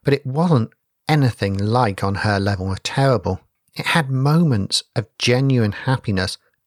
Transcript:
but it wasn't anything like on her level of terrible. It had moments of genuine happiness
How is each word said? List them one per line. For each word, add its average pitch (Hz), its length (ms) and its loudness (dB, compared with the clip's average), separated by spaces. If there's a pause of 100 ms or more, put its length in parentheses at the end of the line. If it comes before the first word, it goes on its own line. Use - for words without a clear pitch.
but 139 80 2
it 139 140 -2
wasn't 139 440 0 (380)
anything 117 480 2
like 107 480 0
on 98 120 -2
her 101 220 0
level 98 320 -2
of 95 120 -6
terrible. 113 580 0 (340)
It - 120 -10
had 147 240 -2
moments 135 720 0 (120)
of 110 120 -4 (120)
genuine 123 540 2
happiness 101 640 -2 (300)